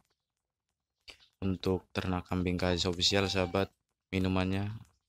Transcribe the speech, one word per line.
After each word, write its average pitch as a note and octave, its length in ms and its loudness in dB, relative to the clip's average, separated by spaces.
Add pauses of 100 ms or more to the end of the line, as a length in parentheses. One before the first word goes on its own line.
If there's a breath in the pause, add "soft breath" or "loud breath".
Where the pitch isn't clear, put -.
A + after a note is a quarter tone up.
(1400 loud breath)
Untuk F#2+ 480 0
ternak F#2 400 -4
kambing F2+ 320 0
Kais F2+ 240 2
Official F#2 400 2
sahabat, F#2 480 0 (400)
minumannya F#2+ 560 0 (400)